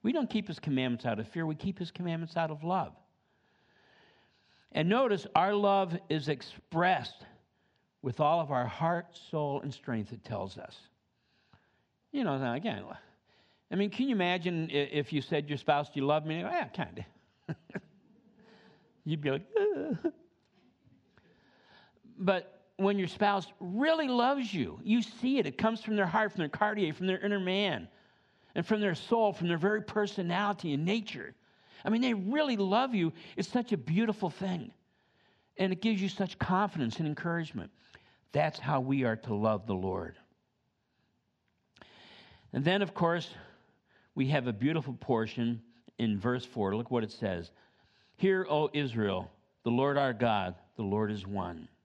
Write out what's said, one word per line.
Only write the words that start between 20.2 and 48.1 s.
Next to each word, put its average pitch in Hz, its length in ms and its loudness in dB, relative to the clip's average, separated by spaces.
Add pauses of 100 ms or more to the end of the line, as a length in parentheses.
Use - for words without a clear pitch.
But 185 440 0 (160)
when 196 220 2
your 185 80 0
spouse 202 400 2 (120)
really 277 480 2
loves 247 460 2
you, 101 300 -2
you 226 180 4
see 262 380 0
it. 220 60 2
It - 120 -4
comes 220 240 0
from 220 140 -2
their 196 100 4
heart, 208 260 2
from - 80 -6
their 151 100 0
cardia, 208 440 0
from 185 140 -4
their 185 120 2
inner 202 200 0
man, 185 480 0 (680)
and 160 100 -2
from 214 160 2
their 185 140 2
soul, 220 380 2
from 175 140 -2
their 170 100 2
very 208 240 2
personality 196 920 -2
and 147 120 0
nature. 185 480 -4 (520)
I - 40 0
mean, 226 120 4
they 254 120 2
really 240 440 0
love 220 360 2
you. 165 200 2 (240)
It's 180 100 -2
such 240 240 -2
a 196 60 2
beautiful 196 520 0
thing. 180 420 -6 (840)
And 185 160 2
it 185 80 -4
gives 214 200 4
you 196 80 2
such - 300 -4
confidence 175 580 2
and 160 100 0
encouragement. 156 640 -4 (600)
That's 151 280 0
how 139 200 0
we 131 240 2
are 113 140 2
to 113 160 -6
love 107 340 0
the 101 80 0
Lord. 92 400 -4 (2500)
And 139 100 0
then, 185 180 4
of 185 120 -2
course, 170 360 0 (840)
we 131 120 0
have 135 200 2
a 117 60 0
beautiful 135 400 0
portion 117 680 -2 (360)
in 107 220 0
verse 123 260 -2
four. 101 300 -2
Look 117 160 -4
what 117 120 2
it 107 80 -8
says. 90 400 -4 (640)